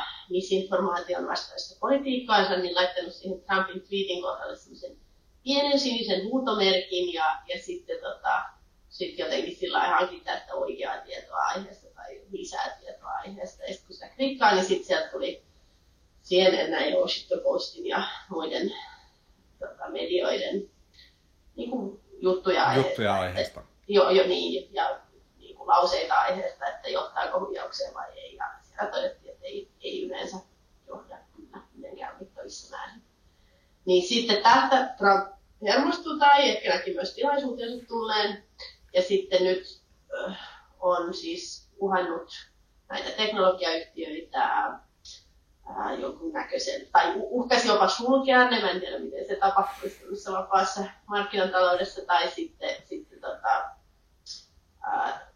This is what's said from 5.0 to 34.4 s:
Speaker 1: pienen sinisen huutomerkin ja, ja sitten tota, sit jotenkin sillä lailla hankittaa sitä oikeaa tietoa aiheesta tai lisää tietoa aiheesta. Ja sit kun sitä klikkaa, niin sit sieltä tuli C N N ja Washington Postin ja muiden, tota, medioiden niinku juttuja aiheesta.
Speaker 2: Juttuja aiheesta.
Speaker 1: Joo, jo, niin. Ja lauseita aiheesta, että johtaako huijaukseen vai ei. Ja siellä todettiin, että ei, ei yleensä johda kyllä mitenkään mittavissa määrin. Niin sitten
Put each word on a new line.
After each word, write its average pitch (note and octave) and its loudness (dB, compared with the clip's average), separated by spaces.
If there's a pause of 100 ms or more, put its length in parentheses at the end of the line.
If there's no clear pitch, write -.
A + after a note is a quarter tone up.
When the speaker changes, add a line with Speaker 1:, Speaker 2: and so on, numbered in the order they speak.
Speaker 1:
pienen C#4 2
sinisen G#3 0
huutomerkin G#3 2
ja, D#3+ 0 (220)
ja F3+ -6
sitten - -8
tota, - -2 (460)
sit - -8
jotenkin B2+ -2
sillä - -2
lailla - 2
hankittaa - -2
sitä - -12
oikeaa C3+ -4
tietoa - -10
aiheesta - -4
tai - -16 (100)
lisää - -8
tietoa - -16
aiheesta. - -10
Ja F#3+ -8
sit - -14
kun - -20
sitä - -18
klikkaa, C4 2
niin F#3 4
sit F#3+ 0
sieltä - 0
tuli - -6 (800)
C - -6
N F3+ 6
N - 0
ja - 2
Washington - -2
Postin - -2
ja - 0 (260)
muiden, E3+ -4 (840)
tota, - -10
medioiden F3 -2 (840)
niinku A#3 -8 (200)
juttuja F#3 2
aiheesta. C3 4
Speaker 2:
Juttuja G#2 0
aiheesta. F#2 -2 (260)
Speaker 1:
Joo, F#3+ 6
jo, F#3+ 6
niin. F3 -2
Ja - -2 (680)
lauseita - 4
aiheesta, - 0
että - -8
johtaako - -2
huijaukseen - -8
vai - -12
ei. - -18
Ja - -8 (160)
siellä - -6
todettiin, C5+ -6
että C5+ -20
ei, G4+ -12 (100)
ei - -6
yleensä - -8 (500)
johda - -16 (180)
kyllä - -20 (180)
mitenkään - -14
mittavissa - -16
määrin. - -16 (840)
Niin F3+ 4
sitten A#3 0